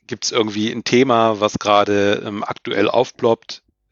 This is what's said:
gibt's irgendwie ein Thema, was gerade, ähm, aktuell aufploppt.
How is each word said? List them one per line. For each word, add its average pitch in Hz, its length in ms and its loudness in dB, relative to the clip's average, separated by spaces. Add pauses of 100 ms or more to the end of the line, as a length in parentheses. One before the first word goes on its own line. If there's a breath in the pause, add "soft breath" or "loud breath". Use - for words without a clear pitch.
gibt's - 240 -8
irgendwie 107 400 -2
ein 117 140 -8
Thema, 117 560 2
was 107 180 0
gerade, 101 640 2
ähm, 107 180 -8
aktuell 107 440 -2
aufploppt. - 760 -2 (280)